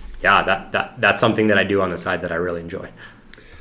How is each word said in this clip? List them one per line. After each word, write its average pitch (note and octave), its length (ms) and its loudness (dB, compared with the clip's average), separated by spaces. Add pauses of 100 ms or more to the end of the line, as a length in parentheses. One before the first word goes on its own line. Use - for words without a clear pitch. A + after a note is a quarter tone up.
(220)
yeah, F#2+ 200 4
that, F#2+ 300 -2
that, - 280 -6
that's G2+ 200 2
something A2 260 4
that G#2 100 4
I F#2+ 80 4
do F#2+ 160 2
on F#2 100 0
the E2+ 60 -4
side F2+ 260 -4
that F2 100 -4
I - 20 -4
really E2+ 260 -2
enjoy. - 300 -12 (720)